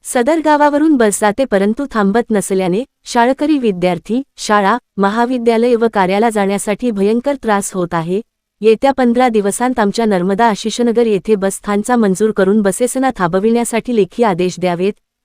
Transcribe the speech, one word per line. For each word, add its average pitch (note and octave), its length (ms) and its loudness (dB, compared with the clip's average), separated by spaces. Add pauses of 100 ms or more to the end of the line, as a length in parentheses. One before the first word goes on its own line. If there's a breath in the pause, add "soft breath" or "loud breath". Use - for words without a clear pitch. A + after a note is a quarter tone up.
(140)
सदर C4+ 320 0
गावावरून D4 500 4
बस A3 260 2
जाते G#3+ 240 0
परंतु G#3+ 460 0
थांबत A3 400 0
नसल्याने F#3+ 520 -2 (220)
शाळकरी C4+ 520 0
विद्यार्थी, F#3 640 -2 (160)
शाळा, G#3 400 2 (200)
महाविद्यालय A#3 800 0
व A3+ 180 0
कार्याला G3+ 360 2
जाण्यासाठी G3+ 600 -2
भयंकर A3 440 0
त्रास G3+ 380 -2
होत F3+ 180 -2
आहे. F3 300 -4 (400)
येत्या A3 300 4
पंधरा B3 360 2
दिवसांत A3 520 -2
आमच्या G#3+ 260 0
नर्मदा G3 400 0
आशिषनगर A#3 600 0
येथे G#3+ 280 0
बस F#3+ 180 -2
स्थानचा G#3 420 -2
मंजूर G#3+ 360 2
करून G#3 300 2
बसेसना B3 560 0
थांबविण्यासाठी A3+ 800 0
लेखी G#3+ 280 0
आदेश F3+ 360 0
द्यावेत. F3+ 340 -2 (320)